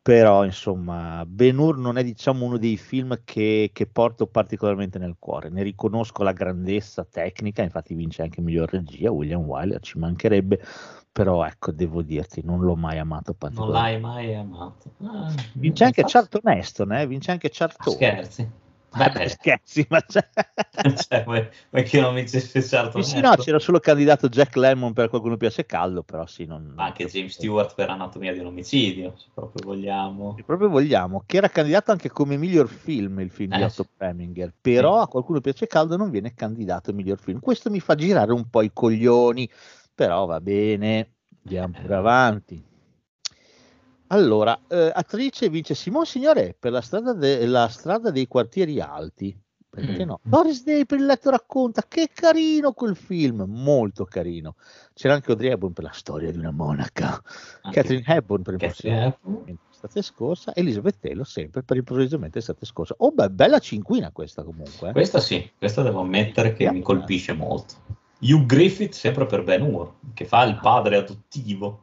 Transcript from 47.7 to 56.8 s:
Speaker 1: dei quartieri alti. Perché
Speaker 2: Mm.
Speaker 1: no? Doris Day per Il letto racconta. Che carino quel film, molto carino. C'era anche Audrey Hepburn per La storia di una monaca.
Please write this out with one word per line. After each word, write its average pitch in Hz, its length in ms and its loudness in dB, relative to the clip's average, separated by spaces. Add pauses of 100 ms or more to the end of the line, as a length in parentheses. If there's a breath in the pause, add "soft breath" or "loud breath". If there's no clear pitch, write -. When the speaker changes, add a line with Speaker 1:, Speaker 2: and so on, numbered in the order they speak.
Speaker 1:
dei 131 160 -2
quartieri 139 520 0
alti. 78 560 -10 (320)
Perché 180 360 -6
Speaker 2:
Mm. - 20 -8
Speaker 1:
no? 139 160 -10
Doris 302 400 2
Day 294 240 2
per 285 140 -2
Il 277 60 2
letto 277 240 2
racconta. 247 580 0
Che 320 260 0
carino 311 600 4
quel 220 200 -2
film, 139 540 -2
molto 117 560 0
carino. 85 500 -8 (380 soft breath)
C'era 135 220 2
anche 139 180 -2
Audrey 117 180 0
Hepburn 95 220 -4
per 87 120 -12
La 76 80 -12
storia 78 380 -8
di 85 80 -8
una 80 140 -8
monaca. 71 680 -4 (420 loud breath)